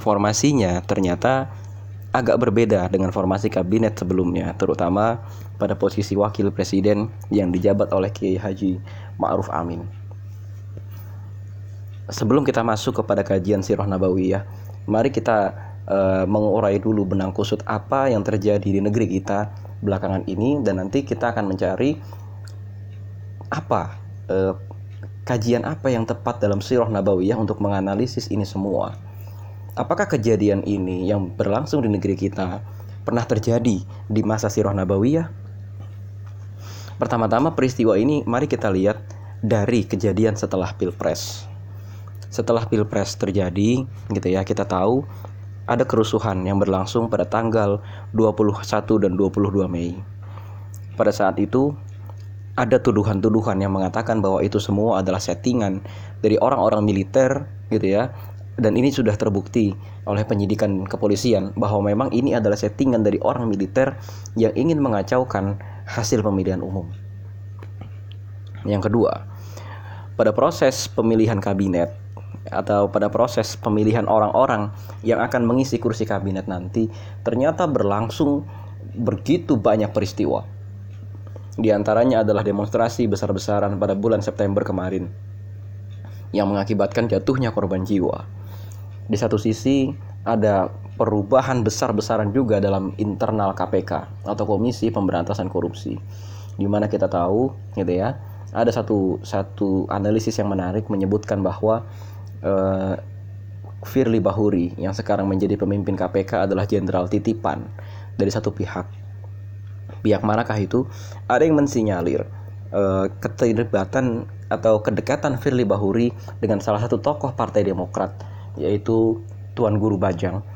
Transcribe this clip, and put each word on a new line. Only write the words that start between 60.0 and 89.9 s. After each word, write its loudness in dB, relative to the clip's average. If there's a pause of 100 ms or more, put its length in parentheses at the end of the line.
oleh 2
penyidikan 0
kepolisian 2
bahwa 2
memang 2
ini 2
adalah 2
settingan 2
dari 2
orang 0
militer 0 (320)
yang 4
ingin 2
mengacaukan 0 (240)
hasil 0
pemilihan 0
umum. -6 (1800)
Yang 2
kedua, 2 (880)
pada 4
proses 2
pemilihan 4
kabinet 0 (480)
atau 2
pada 2
proses 2
pemilihan 2
orang-orang 4 (320)
yang 2
akan 2
mengisi 2
kursi 0
kabinet -2
nanti, -2 (400)
ternyata 2
berlangsung 0 (480)
begitu 2
banyak 4
peristiwa. 0 (1120)
Di 4
antaranya 4
adalah 4
demonstrasi 0
besar-besaran 0
pada 2
bulan 2
September 0
kemarin -2 (1200)
yang 2
mengakibatkan 0
jatuhnya 0
korban 0
jiwa. -2 (760)
Di -2
satu 2
sisi, 2 (400)